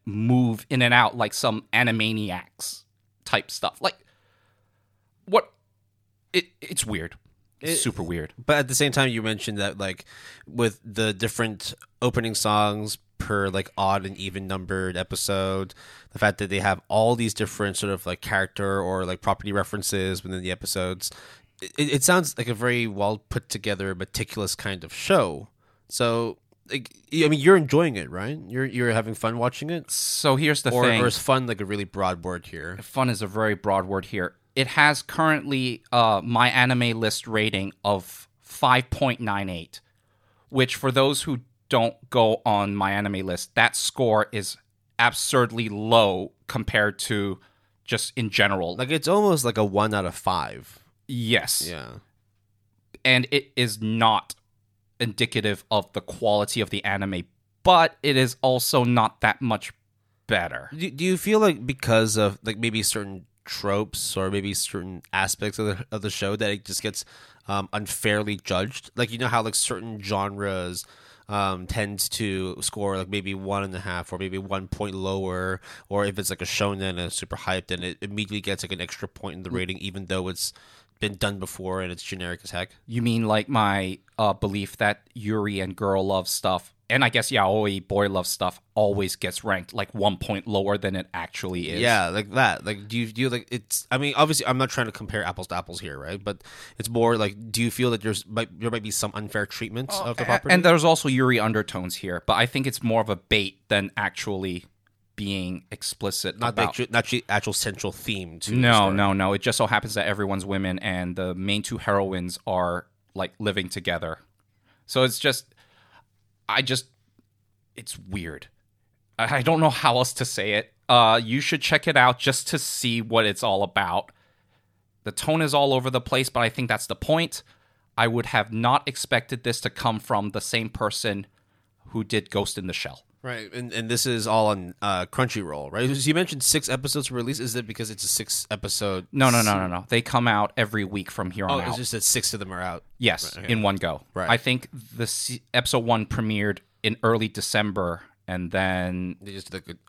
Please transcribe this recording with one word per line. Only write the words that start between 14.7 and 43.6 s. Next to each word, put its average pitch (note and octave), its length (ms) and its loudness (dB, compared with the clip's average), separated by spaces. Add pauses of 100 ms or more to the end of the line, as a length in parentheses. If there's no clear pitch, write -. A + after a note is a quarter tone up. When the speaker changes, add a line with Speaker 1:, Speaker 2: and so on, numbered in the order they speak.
Speaker 2:
episode, F#2+ 760 -2 (380)
the - 80 -12
fact G#2 180 4
that G2 140 -4
they G2 80 2
have F#2+ 280 2
all A2+ 280 4
these A2+ 180 -2
different G2+ 420 -4
sort G2+ 160 -2
of, F#2 140 -6
like, F2+ 160 -6
character G2 580 -2
or, F#2 260 -2
like, F2+ 160 -6
property G2+ 300 -2
references F#2+ 720 -2
within F#2 200 -8
the F#2 80 -4
episodes, F2+ 580 -4 (520)
it, - 180 -14
it C#3+ 240 0
sounds F3+ 340 2
like A#2 100 -4
a A#2+ 60 0
very A#2+ 320 0
well G2+ 320 -2
put - 320 -8
together, G2 460 -4
meticulous G2 580 -6
kind F#2+ 300 -8
of D#2 100 -14
show. G#2 540 2 (420)
So, A#2 480 0 (320)
like, B2+ 240 -8 (180)
y-, D#3+ 140 4
I D3+ 40 6
mean, D3+ 100 2
you're F3 180 10
enjoying D3+ 380 4
it, D2 160 -6
right? G#2 260 -6 (100)
You're, B2+ 180 -4
you're A#2+ 260 0
having A2 240 -2
fun A#2 240 -4
watching B2 320 -2
it? E3+ 180 -8
Speaker 1:
So - 460 0
here's D3+ 260 2
the B2+ 100 0
Speaker 2:
Or, B2 120 4
Speaker 1:
thing. A#2 180 4
Speaker 2:
or B2 60 4
is - 100 0
fun, C3 300 2
like, A2+ 120 -2
a G#2 60 -6
really G2+ 200 -4
broad F#2 380 -2
word F2 220 -6
here? E2 380 -12
Speaker 1:
Fun C3 260 -2
is G#2+ 140 -2
a G#2 40 -2
very G#2+ 280 0
broad G2 320 2
word F#2+ 180 -2
here. F2+ 300 -4 (200)
It C3 140 2
has D3 340 4
currently, C#3 880 0
uh, A2+ 320 4
my A#2+ 260 4
anime B2 500 2
list A2 280 -2
rating A2 460 0 (120)
of G2+ 420 -2 (140)
five B2+ 480 2
point C3 300 -2
nine G2+ 300 -2
eight, E2+ 320 -12 (680)
which C3 260 2
for C3+ 160 0
those C3+ 300 4
who C3 200 -4 (280)
don't A#2 260 2 (140)
go A2+ 360 4
on G2+ 300 2
My G2 160 0
Anime G2+ 340 -2
List. F2+ 300 -6
That A2+ 200 4